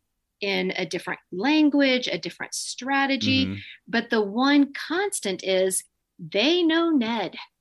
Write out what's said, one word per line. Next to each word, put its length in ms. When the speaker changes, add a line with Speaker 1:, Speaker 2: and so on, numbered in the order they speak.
Speaker 1:
in 340
a 100
different 360
language, 760
a 120
different 340
strategy. 920
Speaker 2:
Mm-hmm. 80
Speaker 1:
But 240
the 100
one 520
constant 680
is 400
they 420
know 300
Ned. 440